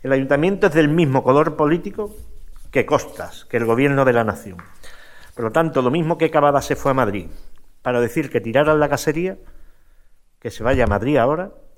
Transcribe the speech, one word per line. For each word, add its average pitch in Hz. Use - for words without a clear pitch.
El 135
ayuntamiento 147
es 156
del 156
mismo 147
color 147
político 185
que 127
Costas, -
que -
el 113
gobierno 135
de 127
la 117
nación. 101
Por 117
lo 110
tanto, 156
lo 127
mismo 160
que 160
Cavada 143
se 131
fue -
a 131
Madrid 104
para 123
decir 131
que 117
tiraran 143
la 147
casería, 156
que 113
se 107
vaya 127
a -
Madrid 107
ahora 151